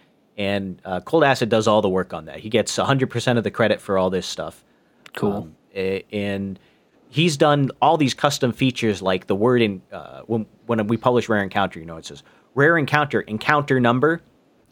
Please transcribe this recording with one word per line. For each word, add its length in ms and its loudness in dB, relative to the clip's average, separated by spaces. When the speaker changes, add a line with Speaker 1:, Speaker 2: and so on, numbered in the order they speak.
Speaker 1:
and, 480 -4
uh, 160 -6
Cold 240 2
Acid 240 2
does 200 2
all 140 6
the 60 2
work 260 -2
on 120 -10
that. 140 -14
He 80 -12
gets 300 0
a 60 0
hundred 260 0
percent 280 0
of 60 0
the 60 -2
credit 300 0
for 180 -2
all 120 2
this 160 -4
stuff. 380 -12
Speaker 2:
Cool. 180 -2
Speaker 1:
Um, 240 -10
a-, 380 -4
and 460 -6
he's 260 0
done 340 4
all 160 4
these 160 2
custom 380 0
features, 500 0
like 240 0
the 100 0
word 260 2
in, 200 -2
uh, 340 -16
when, 200 -2
when 200 -2
we 100 0
publish 320 0
Rare 140 2
Encounter, 380 -2
you 60 -14
know, 100 -12
it 100 -16
says, 160 -18
"Rare 240 4
Encounter, 440 0
encounter 580 0
number." 400 2